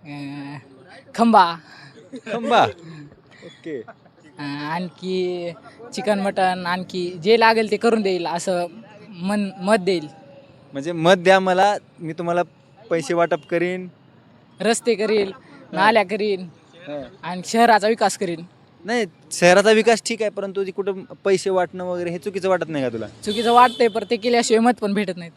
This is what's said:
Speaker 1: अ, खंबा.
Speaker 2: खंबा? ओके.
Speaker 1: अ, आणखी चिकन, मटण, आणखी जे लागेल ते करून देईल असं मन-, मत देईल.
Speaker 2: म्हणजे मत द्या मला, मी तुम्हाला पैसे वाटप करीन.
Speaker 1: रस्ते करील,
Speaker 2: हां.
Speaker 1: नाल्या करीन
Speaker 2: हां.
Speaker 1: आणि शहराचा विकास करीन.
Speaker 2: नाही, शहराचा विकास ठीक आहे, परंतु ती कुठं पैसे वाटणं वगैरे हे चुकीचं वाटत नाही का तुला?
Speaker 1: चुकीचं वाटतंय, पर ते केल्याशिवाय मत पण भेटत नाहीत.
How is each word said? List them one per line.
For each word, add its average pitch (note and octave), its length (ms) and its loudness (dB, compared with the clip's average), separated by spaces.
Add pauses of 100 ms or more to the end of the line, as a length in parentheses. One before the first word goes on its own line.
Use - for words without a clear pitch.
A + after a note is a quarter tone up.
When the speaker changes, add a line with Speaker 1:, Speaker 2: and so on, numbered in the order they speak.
Speaker 1:
अ, C#3+ 540 -14 (560)
खंबा. G#3 400 4 (580)
Speaker 2:
खंबा? A3+ 540 0 (760)
ओके. D#3 380 -12 (560)
Speaker 1:
अ, D3 40 -14
आणखी F3 1080 -8 (420)
चिकन, G#3 260 -2
मटण, F#3 460 -2
आणखी F3+ 440 -6
जे F#3 300 2
लागेल A3 300 4
ते G#3 60 0
करून A3 260 0
देईल F#3 240 -2
असं F3 400 -4 (420)
मन-, G3 480 -4
मत G3 240 0
देईल. F3 280 -2 (640)
Speaker 2:
म्हणजे C#3 200 -8
मत E3+ 200 4
द्या F#3+ 280 4
मला, F#3+ 360 2 (220)
मी D#3+ 140 -12
तुम्हाला E3+ 300 -2 (480)
पैसे E3 240 -2
वाटप E3+ 360 0
करीन. F3+ 380 -4 (720)
Speaker 1:
रस्ते A3+ 340 0
करील, G3 380 0
Speaker 2:
हां. - 400 -20
Speaker 1:
नाल्या G#3 300 4
करीन G3 400 -4 (320)
Speaker 2:
हां. D3 280 -14 (200)
Speaker 1:
आणि F3+ 220 -10
शहराचा A3+ 440 4
विकास A3 300 0
करीन. E3+ 240 -6 (420)
Speaker 2:
नाही, A3+ 220 -2 (260)
शहराचा F#3 380 6
विकास A3 360 4
ठीक - 160 -6
आहे, G#3 80 -2
परंतु G3 360 -6
ती F#3+ 40 -8
कुठं F#3+ 320 -6
पैसे F#3+ 480 -2
वाटणं F#3 340 -2
वगैरे F3 260 -4
हे F3 80 -8
चुकीचं F#3+ 300 -6
वाटत F3 200 0
नाही D3 160 -2
का B2 40 -2
तुला? A2+ 200 -6
Speaker 1:
चुकीचं G#3+ 440 -2
वाटतंय, A#3+ 360 6
पर G#3+ 220 -4
ते A#3+ 60 0
केल्याशिवाय A3+ 440 2
मत A#3+ 200 2
पण G3+ 140 -2
भेटत G3 220 -4
नाहीत. E3+ 200 -16